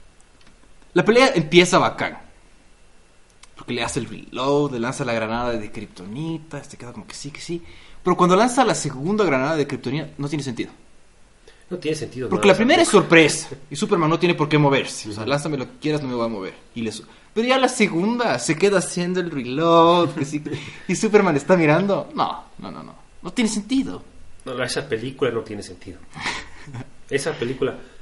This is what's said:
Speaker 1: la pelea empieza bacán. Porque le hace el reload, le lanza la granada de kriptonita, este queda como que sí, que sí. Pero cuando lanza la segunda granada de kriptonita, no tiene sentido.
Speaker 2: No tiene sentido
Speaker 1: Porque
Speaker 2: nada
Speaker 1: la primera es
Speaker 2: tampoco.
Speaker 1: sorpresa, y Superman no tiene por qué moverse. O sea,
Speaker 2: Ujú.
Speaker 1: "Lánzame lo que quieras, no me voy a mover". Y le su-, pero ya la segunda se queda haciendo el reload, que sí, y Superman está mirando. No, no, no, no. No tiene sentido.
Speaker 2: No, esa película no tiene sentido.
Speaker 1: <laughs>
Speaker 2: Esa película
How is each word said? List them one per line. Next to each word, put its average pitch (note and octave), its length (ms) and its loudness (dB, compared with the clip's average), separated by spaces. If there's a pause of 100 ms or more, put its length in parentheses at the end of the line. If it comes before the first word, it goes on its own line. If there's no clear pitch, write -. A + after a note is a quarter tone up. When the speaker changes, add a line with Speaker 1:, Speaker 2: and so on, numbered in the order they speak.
(920)
Speaker 1:
la F3 120 2
pelea B3 300 6
empieza E3+ 420 6
bacán. A2+ 400 -2 (1400)
Porque - 180 -10
le A#2+ 100 -4
hace A#2 160 -4
el A2 80 -4
reload, C#3 640 -2
le B2 80 -4
lanza C3 260 -4
la A#2 80 -2
granada A2+ 400 -2
de G#2+ 180 -6
kriptonita, C#3+ 840 -10
este - 200 -16
queda A#2+ 160 -16
como G#2+ 120 -16
que - 80 -16
sí, - 160 -12
que - 120 -14
sí. E3+ 200 -8 (420)
Pero F3 140 2
cuando F#3 180 6
lanza B3 300 4
la F#3+ 80 2
segunda D3+ 500 -2
granada C#3+ 320 2
de C#3+ 120 0
kriptonita, D3 500 -6
no C#3+ 100 -4
tiene C#3+ 160 -4
sentido. A2+ 280 -6 (1000)
Speaker 2:
No F3 80 -6
tiene D3+ 180 -4
sentido A#2+ 320 -8
Speaker 1:
Porque - 200 2
Speaker 2:
nada F#3+ 60 10
Speaker 1:
la - 40 0
primera C#4 240 4
es E4 80 4
Speaker 2:
tampoco. G3+ 140 6
Speaker 1:
sorpresa, - 460 4 (200)
y B2+ 80 -12
Superman E3+ 320 0
no E3 100 2
tiene F3 160 2
por D3+ 140 -2
qué D3+ 80 4
moverse. C#3 520 2
O - 40 -8
sea, G#2 80 -8
Speaker 2:
Ujú. G#2+ 80 -4
Speaker 1:
"Lánzame C#3+ 280 -2
lo B2+ 140 -6
que - 80 -20
quieras, D3+ 220 -2
no C3+ 80 -6
me B2+ 60 -6
voy A#2 100 -2
a - 40 -2
mover". F#2+ 240 -8 (220)
Y A#2 60 -6
le A2 100 -4
su-, - 140 -12 (300)
pero A3+ 120 0
ya C4 120 4
la C4 100 2
segunda G3 720 0
se D#3 180 -2
queda G3 220 4
haciendo F3+ 420 -2
el F3 100 -6
reload, E3 840 4
que D3+ 100 -4
sí, D3+ 180 -6 (440)
y F3+ 80 0
Superman F#3+ 420 4
está F#3 180 2
mirando. E3 600 2
No, - 300 -4 (120)
no, F#2+ 140 -12
no, D2 120 -14
no. - 120 -18 (260)
No F3 100 -10
tiene A3 180 0
sentido. B3 540 -4 (400)
Speaker 2:
No, B2+ 200 -8
esa B2 260 -6
película B2 420 -4
no A2 100 -4
tiene G#2 200 -10
sentido. F2+ 380 -16 (560)
Speaker 1:
<laughs> - 540 -14
Speaker 2:
Esa C#3 240 -2
película B2+ 440 -4 (240)